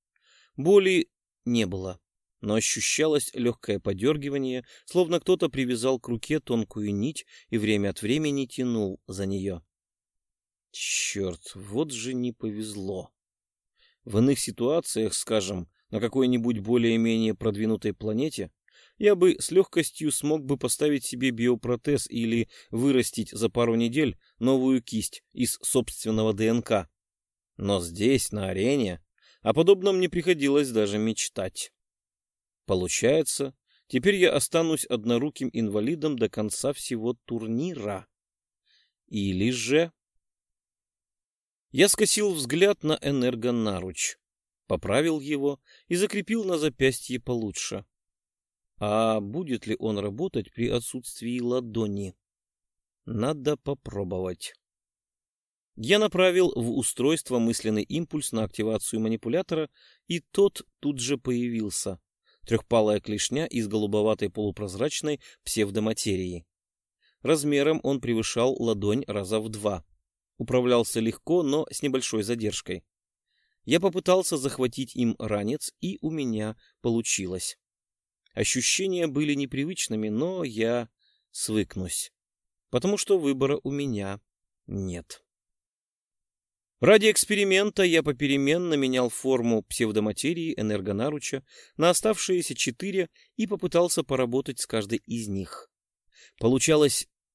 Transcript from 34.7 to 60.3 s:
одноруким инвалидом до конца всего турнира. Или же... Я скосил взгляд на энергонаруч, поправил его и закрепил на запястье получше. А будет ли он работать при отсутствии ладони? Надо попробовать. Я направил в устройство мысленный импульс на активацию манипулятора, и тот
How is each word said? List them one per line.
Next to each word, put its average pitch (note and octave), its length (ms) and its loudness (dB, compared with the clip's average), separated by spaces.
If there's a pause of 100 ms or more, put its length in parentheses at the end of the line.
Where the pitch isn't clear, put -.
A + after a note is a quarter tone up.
одноруким A#2+ 680 -2
инвалидом B2 680 -2
до A2 100 2
конца - 460 -4
всего A#2+ 500 -4
турнира. A2+ 840 -4 (1000)
Или G2 440 0
же... C3 420 0 (1800)
Я D#3+ 180 6
скосил G#3 440 4
взгляд E3 500 2
на D3+ 200 0
энергонаруч, A#2 1120 -2 (500)
поправил C#3 540 0
его C#3+ 400 -2 (260)
и F3 100 -2
закрепил G3+ 480 -2
на F#3 120 0
запястье C3+ 640 0
получше. G#2+ 640 -6 (960)
А G#2+ 420 2
будет B2 460 -6
ли G#2+ 120 -2
он G#2+ 200 -2
работать G#2 540 -4
при A#2 160 -2
отсутствии A#2+ 720 -6
ладони? A2 760 -2 (880)
Надо C3+ 540 -2
попробовать. F#2 960 -6 (1200)
Я C#3+ 220 2
направил F#3 580 4
в A#2+ 140 -2
устройство B2+ 680 0
мысленный A2 440 0
импульс D3+ 500 -4
на A2+ 120 -2
активацию A2 560 -2
манипулятора, C3+ 680 -2 (380)
и E3+ 140 -2
тот - 460 0 (140)